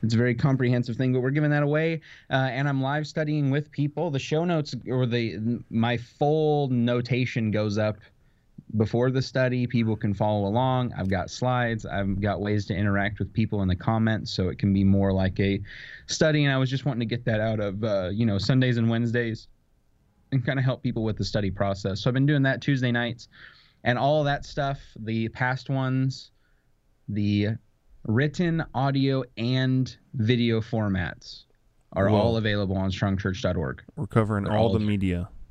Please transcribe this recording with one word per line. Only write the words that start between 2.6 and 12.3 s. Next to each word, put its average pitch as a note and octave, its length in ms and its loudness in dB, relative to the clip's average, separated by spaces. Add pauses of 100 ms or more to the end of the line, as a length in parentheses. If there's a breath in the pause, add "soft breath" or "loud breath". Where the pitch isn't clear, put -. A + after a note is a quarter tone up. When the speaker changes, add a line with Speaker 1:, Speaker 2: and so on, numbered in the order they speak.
Speaker 1:
I'm C3+ 140 0
live C#3+ 240 -2
studying D3+ 420 -2
with D3 220 -2
people. D3 400 -2
The C3+ 80 -2
show D#3 260 0
notes D#3+ 300 -2 (120)
or B2+ 200 0
the, A2+ 640 -2
my A#2 260 2
full D3 720 0
notation B2 800 0
goes G#2 300 0
up G#2+ 180 0 (800)
before A#2 320 2
the C3 140 0
study. B2+ 420 0
People A2+ 300 2
can G#2 180 0
follow G#2 340 0
along. B2 480 0
I've F#2+ 140 -4
got F#2 220 -2
slides. B2 560 -2
I've G2 340 -2
got G2+ 200 0